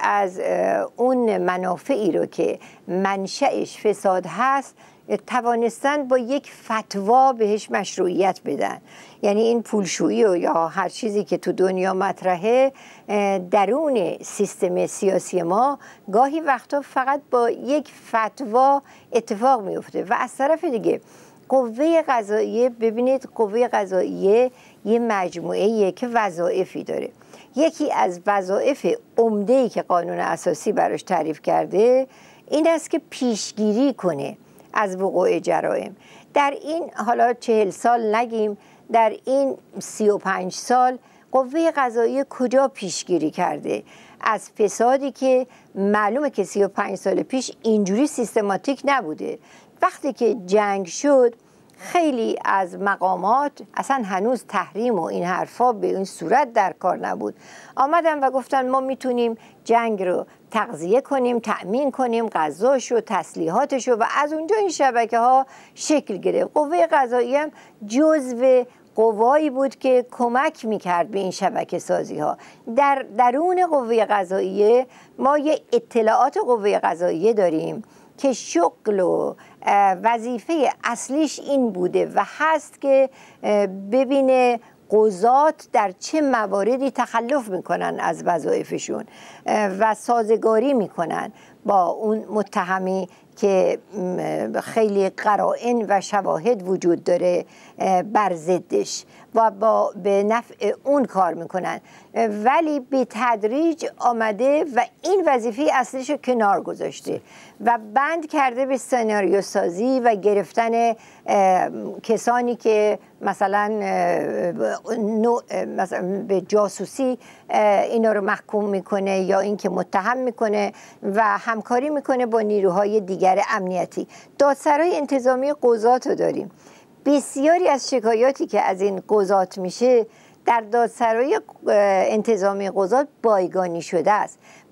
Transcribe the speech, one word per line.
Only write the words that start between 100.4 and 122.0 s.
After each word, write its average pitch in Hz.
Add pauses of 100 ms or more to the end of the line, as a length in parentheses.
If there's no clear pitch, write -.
اون 277
کار 185
می‌کنن، 170 (640)
ولی 294
به 254
تدریج 240 (120)
آمده 240 (100)
و 233 (180)
این 359
وظیفه 247
اصلیش 254
رو 294
کنار 220
گذاشته - (440)
و 220 (140)
بند 311
کرده 269
به 262
سناریو 208
سازی 196
و 233
گرفتن، 226 (320)
اه، 190 (340)
کسانی 240
که 214 (220)
مثلاً، 208
اه، 185
نوع، 226
اه، 185
مثلاً 196
به 185
جاسوسی، 208 (320)
اه، 202
اینا 226
رو 208
محکوم 208
می‌کنه 196
یا 190
اینکه 202
متهم 190
می‌کنه 214 (320)
و 202
همکاری 240
می‌کنه 277